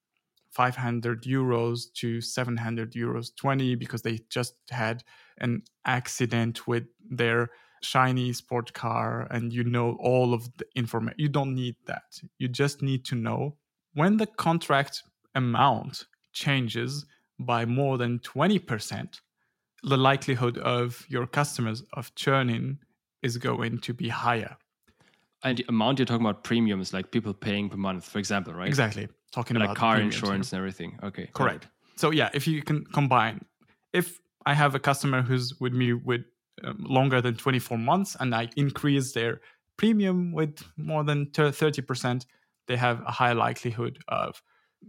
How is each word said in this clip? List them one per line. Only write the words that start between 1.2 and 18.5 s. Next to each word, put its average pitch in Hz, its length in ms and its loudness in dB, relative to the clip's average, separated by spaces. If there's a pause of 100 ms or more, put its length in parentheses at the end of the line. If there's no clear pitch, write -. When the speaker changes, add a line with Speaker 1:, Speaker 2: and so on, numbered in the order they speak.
Speaker 1:
euros 120 720 0
to 117 280 -4
seven 120 360 -4
hundred 113 360 -4
euros 120 420 -4
twenty 135 400 0
because 120 260 -6
they 113 180 -4 (100)
just 123 240 -4 (180)
had 117 320 -2 (340)
an 120 240 -2 (220)
accident 117 840 -2
with 117 200 0 (320)
their 117 320 2 (320)
shiny 127 520 2
sport 120 400 -6
car 117 560 -2
and 117 240 -2
you 120 100 0
know 120 360 2
all 123 340 4
of 117 240 -2
the - 80 -10 (100)
informa-, 113 420 -2
you 151 120 0
don't 135 240 0
need 123 220 -4 (100)
that. - 340 -12 (200)
You 127 80 -2
just 139 340 0
need 135 240 0
to - 100 -4
know 117 420 -4 (360)
when 185 240 4
the 214 100 2
contract 156 760 0 (320)
amount 123 680 2 (260)
changes 131 720 -2 (320)
by 120 280 0
more 131 320 2
than 120 220 0
twenty 175 400 2